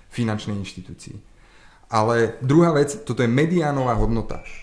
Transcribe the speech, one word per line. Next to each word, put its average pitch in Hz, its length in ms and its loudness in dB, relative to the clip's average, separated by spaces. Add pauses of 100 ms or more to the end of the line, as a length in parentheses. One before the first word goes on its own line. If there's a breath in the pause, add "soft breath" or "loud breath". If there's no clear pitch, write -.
finančnej 107 480 -4
inštitúcii. - 640 -12 (720 loud breath)
Ale 113 480 2
druhá 160 320 4
vec, 147 320 0
toto 120 160 -4
je 120 80 2
mediánová 139 720 2
hodnota. 107 480 -2 (160)